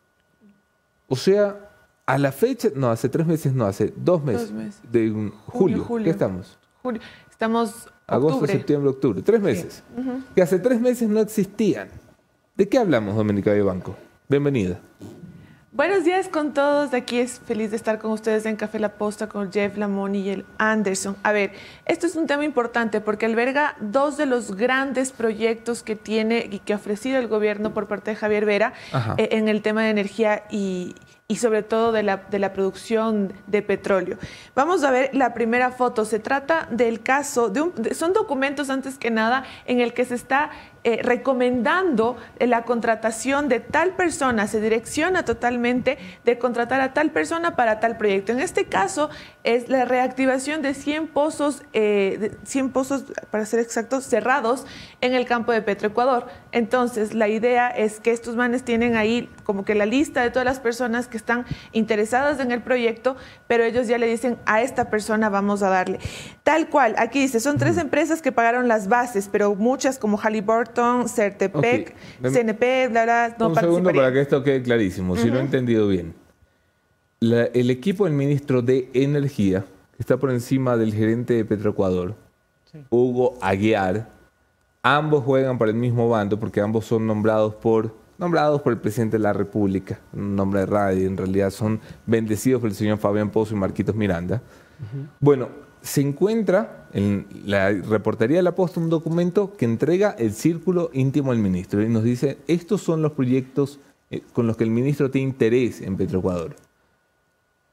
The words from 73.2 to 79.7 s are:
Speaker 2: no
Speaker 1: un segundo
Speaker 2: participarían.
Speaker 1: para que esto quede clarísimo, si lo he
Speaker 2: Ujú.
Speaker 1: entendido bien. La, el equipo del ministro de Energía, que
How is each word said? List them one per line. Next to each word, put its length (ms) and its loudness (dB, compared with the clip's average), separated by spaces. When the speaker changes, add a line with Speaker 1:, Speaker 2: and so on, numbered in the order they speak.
Speaker 2:
no 120 2
Speaker 1:
un 60 0
segundo 0 -
Speaker 2:
participarían. 480 4
Speaker 1:
para 100 4
que 80 4
esto 220 2
quede 200 2
clarísimo, 540 2
si 100 2
lo 80 2
he 40 2
Speaker 2:
Ujú. 60 -2
Speaker 1:
entendido 440 2
bien. 240 -2
La, 240 4
el 260 2
equipo 360 0
del 80 0
ministro 480 0
de 320 0
Energía, 680 0
que 380 -16